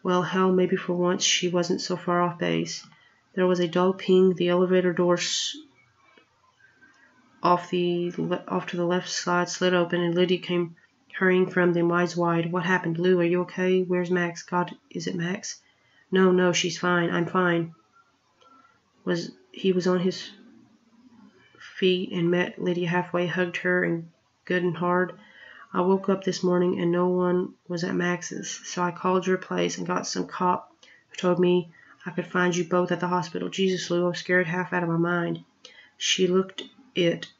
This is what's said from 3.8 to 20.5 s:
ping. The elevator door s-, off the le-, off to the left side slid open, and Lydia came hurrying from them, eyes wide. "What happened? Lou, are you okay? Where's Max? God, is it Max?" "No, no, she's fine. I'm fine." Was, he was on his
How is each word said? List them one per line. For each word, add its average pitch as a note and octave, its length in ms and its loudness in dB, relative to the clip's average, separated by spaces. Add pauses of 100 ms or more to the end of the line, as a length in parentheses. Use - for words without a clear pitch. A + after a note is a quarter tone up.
ping. F#3 420 4
The F3 140 0
elevator F3+ 440 2
door F3 220 2
s-, - 420 -6 (1800)
off F3 300 0
the F3 440 -2
le-, E3+ 320 -4
off F#3 200 -4
to F3 100 -8
the F3 80 -2
left F3+ 240 -2
side F3 400 -2
slid F3+ 240 0
open, F3 280 2
and E3+ 120 0
Lydia F3+ 240 2
came F3 380 -4 (360)
hurrying F#3 380 2
from F3+ 240 2
them, E3+ 180 2
eyes E3+ 240 0
wide. E3+ 360 0
"What F3 140 -2
happened? F3 340 0
Lou, F3+ 200 4
are E3+ 40 2
you F3+ 180 2
okay? F#3 400 0
Where's F3+ 300 -2
Max? E3+ 320 -2
God, F3 320 -4 (160)
is E3 160 -8
it F#3 80 -6
Max?" F3 440 -6 (520)
"No, F#3 200 6
no, F3+ 220 4
she's F3 240 -2
fine. F3 320 2
I'm F3 160 0
fine." E3+ 480 0 (1300)
Was, F3 280 -4 (200)
he F#3+ 200 0
was F3+ 160 0
on F3+ 120 2
his F3+ 300 -2 (1300)